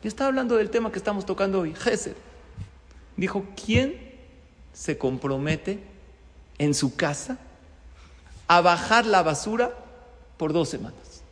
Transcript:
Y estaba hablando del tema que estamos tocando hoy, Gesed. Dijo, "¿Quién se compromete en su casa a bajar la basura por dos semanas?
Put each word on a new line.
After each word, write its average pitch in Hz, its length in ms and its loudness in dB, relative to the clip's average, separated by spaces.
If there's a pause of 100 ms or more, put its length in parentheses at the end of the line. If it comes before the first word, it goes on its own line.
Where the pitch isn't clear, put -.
Y 220 60 -4
estaba 269 200 0
hablando 254 280 2
del 214 140 2
tema 226 220 0
que 202 60 -6
estamos 196 260 -2
tocando 190 360 0
hoy, 156 140 -2
Gesed. - 420 -2 (1000)
Dijo, 190 280 -2 (200)
"¿Quién 254 480 0 (600)
se - 260 -6
compromete 143 840 -2 (760)
en 147 160 2
su 139 220 -2
casa 165 420 -4 (1080)
a 175 120 8
bajar 180 460 4
la 196 160 6
basura 214 480 0 (680)
por 156 160 -2
dos 156 160 2
semanas? - 640 -12